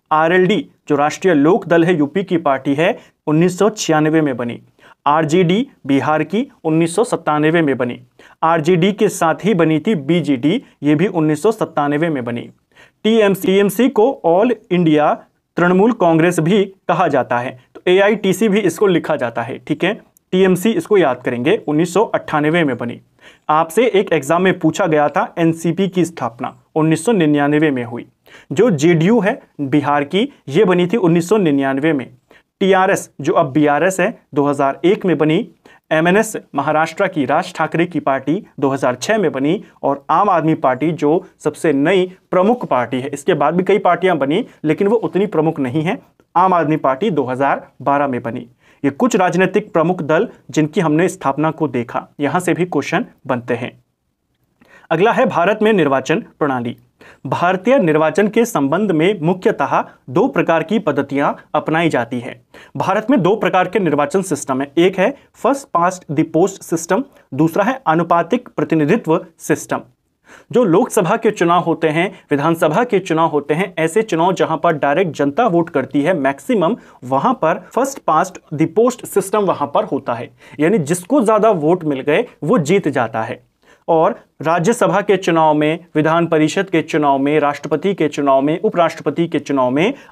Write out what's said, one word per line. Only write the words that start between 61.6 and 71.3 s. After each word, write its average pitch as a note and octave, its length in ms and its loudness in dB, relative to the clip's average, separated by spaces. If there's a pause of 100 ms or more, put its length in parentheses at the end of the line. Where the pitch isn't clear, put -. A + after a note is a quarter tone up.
जाती B2+ 320 -4
हैं। A2+ 200 -14 (360)
भारत G3+ 340 -2
में C#4 120 4
दो F#3 140 2
प्रकार F#3 320 0
के A3 100 -2
निर्वाचन D3+ 440 0
सिस्टम C3+ 400 -4
हैं। C#3+ 160 -10
एक F#3 200 2
है G#3+ 140 2 (260)
first - 340 -2
past F3+ 380 -2
the D#3 180 0
post F#3+ 360 -2
system, F#3 380 -2 (300)
दूसरा D#3+ 320 0
है C4 220 -4
आनुपातिक E3+ 600 0
प्रतिनिधित्व D#3 720 0 (200)
सिस्टम। - 400 -4 (720)
जो A#3+ 120 2
लोकसभा G3+ 520 2
के A3 140 0